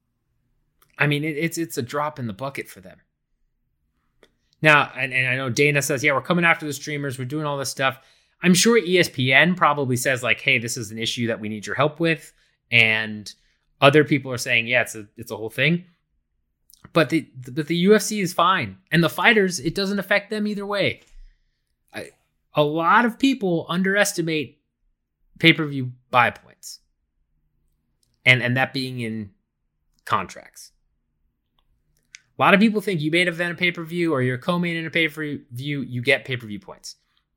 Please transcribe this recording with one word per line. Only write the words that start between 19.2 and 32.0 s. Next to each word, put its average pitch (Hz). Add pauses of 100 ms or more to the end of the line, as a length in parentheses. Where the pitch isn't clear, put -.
it 156
doesn't 196
affect 196
them 208
either 202
way. 196 (920)
I, 98 (440)
a 151
lot 165
of 226
people 202
underestimate 175 (800)
pay-per-view 147 (200)
buy 120
points. - (1400)
And, 127
and 123
that 131
being 131
in 110 (760)
contracts. - (1700)